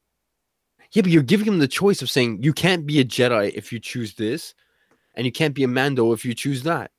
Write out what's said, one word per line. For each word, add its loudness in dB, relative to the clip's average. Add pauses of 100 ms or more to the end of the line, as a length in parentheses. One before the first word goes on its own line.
(920)
Yeah, 4
but 2
you're 6
giving 0
him 2
the 2
choice 0
of -8
saying, 0
"You 4
can't 0
be 2
a 6
Jedi 0
if -12
you -8
choose -8
this, -6 (640)
and -4
you -2
can't -2
be -2
a 2
Mando 2
if -2
you -4
choose -6
that." -4